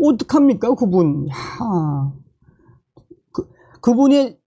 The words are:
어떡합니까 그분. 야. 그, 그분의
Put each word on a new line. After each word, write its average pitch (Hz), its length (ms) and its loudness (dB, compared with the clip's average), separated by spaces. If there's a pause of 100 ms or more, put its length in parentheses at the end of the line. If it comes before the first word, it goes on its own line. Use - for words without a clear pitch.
어떡합니까 269 760 2
그분. 165 540 0
야. 135 40 -12 (2000)
그, - 160 -10 (340)
그분의 262 640 2